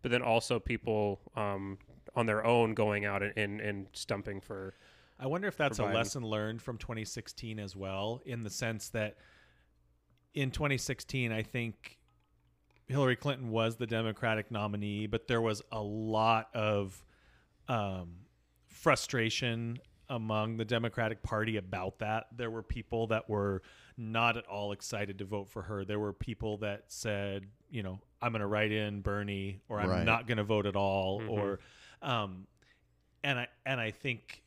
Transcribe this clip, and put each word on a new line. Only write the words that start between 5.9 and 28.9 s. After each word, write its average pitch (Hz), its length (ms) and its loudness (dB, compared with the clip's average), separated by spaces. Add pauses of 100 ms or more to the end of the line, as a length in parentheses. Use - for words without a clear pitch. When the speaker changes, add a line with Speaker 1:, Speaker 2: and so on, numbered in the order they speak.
Speaker 2:
lesson 113 300 0
learned 107 380 -2
from 117 160 -8
twenty 110 260 -6
sixteen 110 560 -10
as 98 160 -8
well, 98 480 -4
in 117 180 -6
the 104 80 -6
sense 113 380 -4
that 107 300 -2 (1160)
in 135 160 0
twenty 139 280 0
sixteen, 123 520 -2
I 110 120 0
think - 560 -6 (880)
Hillary 127 300 4
Clinton 131 340 -2
was 113 260 2
the 120 100 -2
Democratic 110 640 0
nominee, 104 560 -2
but 110 220 -4
there 117 140 4
was 107 280 2
a 110 100 -4
lot 110 760 2
of, 104 500 0 (640)
um, 95 440 -2 (540)
frustration 117 1120 2 (300)
among 110 480 0
the 113 80 0
Democratic 113 580 0
Party 110 360 0
about 95 400 -4
that. 110 360 -2
There 117 160 -4
were 113 140 -6
people 113 440 -2
that 110 200 2
were 101 340 2 (360)
not 113 400 2
at 117 80 -8
all 101 260 -4
excited 101 460 -4
to 101 80 -4
vote 101 240 -4
for 104 120 -8
her. 101 220 -4
There 104 160 0
were 101 140 -2
people 107 440 -4
that 104 300 -4
said, 101 580 -2 (240)
you 113 120 -4
know, 95 180 -6 (220)
"I'm 120 100 0
gonna 104 160 0
write 107 240 4
in 104 300 0